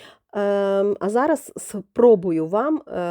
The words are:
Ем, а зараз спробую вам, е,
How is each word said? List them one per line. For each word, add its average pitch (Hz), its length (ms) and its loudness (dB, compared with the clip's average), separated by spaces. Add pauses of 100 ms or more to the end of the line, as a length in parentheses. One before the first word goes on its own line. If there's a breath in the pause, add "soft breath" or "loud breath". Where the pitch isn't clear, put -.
(360 loud breath)
Ем, 202 640 0
а 185 80 -2
зараз 269 480 0
спробую 190 880 2
вам, 254 400 -2
е, - 60 -16 (180)